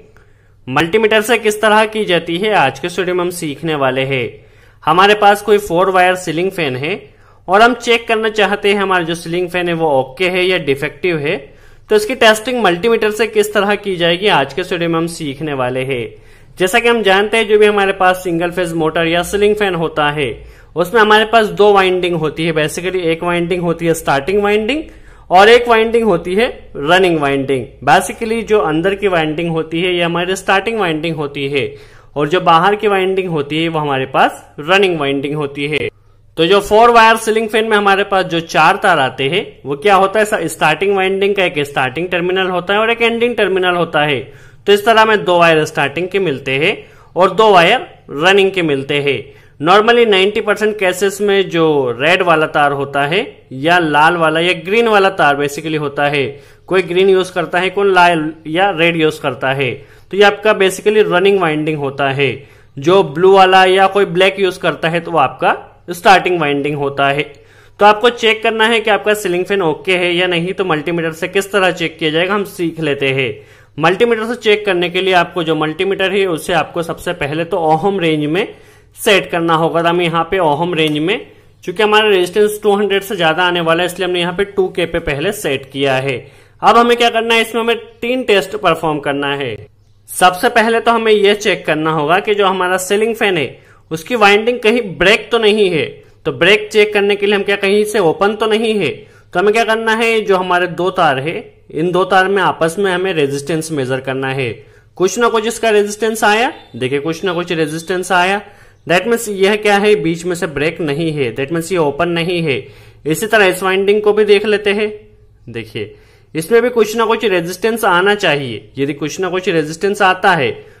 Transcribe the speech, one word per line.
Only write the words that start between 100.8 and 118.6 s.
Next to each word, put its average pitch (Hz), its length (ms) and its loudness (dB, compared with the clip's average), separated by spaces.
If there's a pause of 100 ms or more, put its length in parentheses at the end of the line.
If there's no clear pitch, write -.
तार 165 300 0
है, 175 340 -8 (180)
इन 170 200 -2
दो 180 120 2
तार 185 240 2
में 196 160 0
आपस 165 360 0
में 196 120 0
हमें 185 220 -2
रेजिस्टेंस 151 580 -4
मेजर 131 280 -4
करना 135 300 -6
है। 131 360 -6 (300)
कुछ 190 240 -2
ना 233 100 2
कुछ 220 180 -2
इसका 233 220 -2
रेजिस्टेंस 214 540 0
आया, 220 300 0 (220)
देखिए 127 240 -4
कुछ 160 240 -6
ना 185 100 -2
कुछ 175 180 -4
रेजिस्टेंस 165 600 -4
आया। 190 300 2 (480)
That 185 180 2
means 233 220 -2
यह 196 260 2
क्या 208 220 0
है, 208 180 4
बीच 170 300 -4
में 175 100 -4
से 175 120 -6
ब्रेक 151 340 -4
नहीं 160 300 -4
है, 131 240 -4
that 139 160 -6
means 165 200 -4
ये 185 60 0
ओपन 156 320 0
नहीं 170 340 -2
है। 135 240 -4 (380)
इसी 156 220 -6
तरह 214 180 4
इस 185 180 0
वाइंडिंग 196 380 0
को 208 120 2
भी 214 120 4
देख 202 200 4
लेते 208 280 -2
हैं। 214 200 -4 (560)
देखिए, 110 460 -10 (400)
इसमें 190 260 2
भी 247 80 0
कुछ 226 280 0
ना 226 80 2
कुछ 226 200 0
रेजिस्टेंस 190 600 -2
आना 190 300 2
चाहिए। 143 600 -4